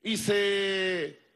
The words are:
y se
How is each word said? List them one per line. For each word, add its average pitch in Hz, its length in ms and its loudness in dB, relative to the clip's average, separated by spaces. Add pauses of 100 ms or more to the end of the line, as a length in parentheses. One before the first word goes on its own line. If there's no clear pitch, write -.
y 214 140 -2
se 196 1040 0 (160)